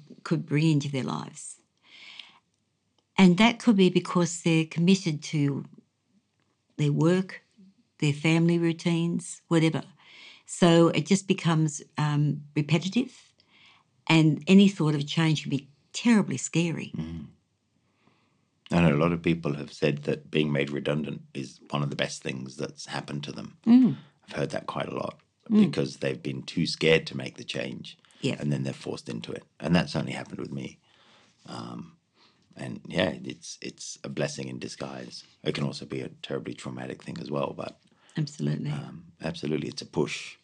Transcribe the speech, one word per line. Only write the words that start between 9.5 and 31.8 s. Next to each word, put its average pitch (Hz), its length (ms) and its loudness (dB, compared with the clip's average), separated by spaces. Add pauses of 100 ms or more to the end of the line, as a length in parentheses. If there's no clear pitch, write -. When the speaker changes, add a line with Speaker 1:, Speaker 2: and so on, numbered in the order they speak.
Speaker 1:
So 170 440 6
it 156 180 0
just 190 200 2
becomes, 160 560 0 (140)
um, 147 460 0 (120)
repetitive, 165 800 -2 (760)
and 156 400 6
any 196 220 10
thought 156 260 0
of 143 120 -2
change 156 360 2
can 143 80 -8
be 139 180 -4 (240)
terribly 214 440 2
scary. - 600 -4
Speaker 2:
Mm. 80 300 -8 (1400)
I 87 100 2
know 78 140 6
a 73 40 2
lot 85 140 4
of 85 100 -2
people 82 320 0
have 73 180 -10
said 73 320 0
that - 260 -6
being 76 220 2
made 71 180 0
redundant 71 520 -4 (100)
is - 280 -12 (100)
one 73 120 -2
of 71 80 -2
the 69 60 -8
best - 260 -4
things 65 340 -8
that's - 300 -10
happened - 380 -8
to - 80 -10
them. - 240 -16 (100)
Speaker 1:
Mm. 233 300 8 (320)
Speaker 2:
I've - 80 -12
heard 71 140 -2
that - 160 -6
quite 69 220 -6
a 67 60 -8
lot - 240 -8 (300)
Speaker 1:
Mm. 208 180 6
Speaker 2:
because 71 320 -2
they've 65 240 -4
been 65 200 -8
too 82 240 -2
scared 80 400 2
to - 100 -10
make 65 200 -10
the - 80 -14
change, - 520 -8 (240)
Speaker 1:
Yeah. 139 200 -2
Speaker 2:
and 73 120 0
then 135 120 -2
they're 135 80 -4
forced - 360 -10
into 58 240 -10
it. - 120 -12 (160)
And - 160 0
that 85 120 2
certainly 65 260 -4
happened 65 260 -12
with - 100 -10
me. 67 280 -10 (680)
Um, 58 460 -12 (640)